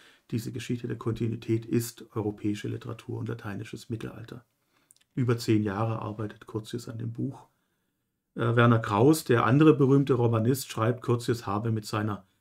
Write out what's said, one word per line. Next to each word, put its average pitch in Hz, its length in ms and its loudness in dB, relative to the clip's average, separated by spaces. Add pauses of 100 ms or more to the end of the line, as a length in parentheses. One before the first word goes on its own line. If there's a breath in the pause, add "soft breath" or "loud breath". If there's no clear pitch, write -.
(320 loud breath)
diese 123 200 -6
Geschichte 120 360 -8
der 120 100 -6
Kontinuität 117 680 -4
ist - 380 -4 (120)
europäische 104 520 -4
Literatur 113 520 -10
und 113 100 -8
lateinisches 113 600 -12
Mittelalter. 117 540 -12 (720 soft breath)
Über 120 220 0
zehn 110 260 2
Jahre 110 380 -2
arbeitet 107 440 -10
Curtius 120 440 -10
an 113 80 -12
dem 113 160 -8
Buch. 123 340 -8 (880)
Äh, 120 200 0
Werner 120 240 6
Kraus, 120 440 4
der 120 220 4
andere 147 300 8
berühmte 139 400 4
Romanist, 117 540 2
schreibt, 113 340 -2
Curtius 120 420 -2
habe 107 260 -2
mit 110 140 -4
seiner 107 400 -4 (160 soft breath)